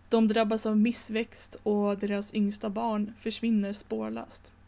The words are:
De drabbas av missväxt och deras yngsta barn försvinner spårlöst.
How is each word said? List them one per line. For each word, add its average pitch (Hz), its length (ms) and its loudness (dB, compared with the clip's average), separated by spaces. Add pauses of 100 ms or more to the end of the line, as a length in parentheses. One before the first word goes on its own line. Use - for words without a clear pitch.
De 226 200 6
drabbas 220 380 2
av 214 100 2
missväxt 226 880 0
och 208 360 0
deras 202 360 -4
yngsta 208 360 0
barn 214 500 -2
försvinner 214 520 0
spårlöst. 220 800 -8 (160)